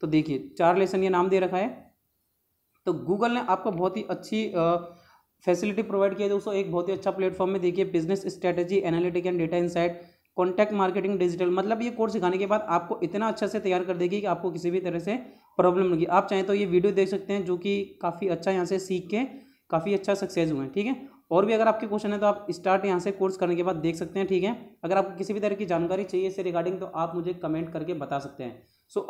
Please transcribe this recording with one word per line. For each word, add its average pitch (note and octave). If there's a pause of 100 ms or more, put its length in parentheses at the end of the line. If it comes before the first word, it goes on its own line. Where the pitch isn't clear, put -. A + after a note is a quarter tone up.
तो E3
देखिए D3+
चार F3
लेसन F#3+
ये F#3+
नाम F#3
दे F#3+
रखा F#3
है। - (920)
तो F3+
Google G3
ने B3
आपको G#3+
बहुत F#3
ही G#3+
अच्छी, G#3+ (100)
अ, E3+ (680)
फैसिलिटी F#3+
प्रोवाइड G3
की G#3
है G3+
दोस्तों, G3+
एक F#3+
बहुत F3
ही F#3
अच्छा F#3
प्लेटफॉर्म F#3
है। G3
देखिए F3+
business F3
strategy, F3+
analytic F3
and F3+
data E3+
insight, F3 (480)
कॉन्टैक्ट F#3
मार्केटिंग F#3+
डिजिटल, F3+
मतलब G3+
ये A#3+
कोर्स A3
सिखाने F#3
के G3
बाद G#3+
आपको E3+
इतना G3+
अच्छे A3
से G#3+
तैयार F#3
कर F3+
देगी F3+
कि G3+
आपको F3+
किसी E3+
भी F#3
तरह E3+
से F#3+ (420)
प्रॉब्लम F3+
नहीं F#3
होगी। E3
आप G3
चाहें F#3+
तो G3+
ये G3+
वीडियो F3+
देख F#3+
सकते G3
हैं G3
जो F3+
कि G3
काफ़ी F3
अच्छा E3+
यहाँ F3+
से F#3
सीख F3+
के A3 (460)
काफ़ी E3+
अच्छा G3
सक्सेस F3+
हुए C#3
हैं, C3+
ठीक G#3
है। B3+ (240)
और F#3
भी A3+
अगर A3
आपके A3
क्वेश्चन G#3
है G3+
तो G#3
आप G#3
स्टार्ट F#3+
यहाँ F3+
से F3
कोर्स F#3+
करने F3
के F3
बाद F3+
देख D#3+
सकते F3
हैं, F#3+
ठीक F#3
है। A3 (280)
अगर F3+
आपको F#3+
किसी F#3+
भी G#3
तरह G3+
की G#3
जानकारी E3+
चाहिए F#3
इससे F#3+
regarding F3+
तो F#3
आप E3+
मुझे F3
कमेंट D#3+
करके D#3+
बता C#3
सकते C3+
हैं। A#2+ (340)
So G3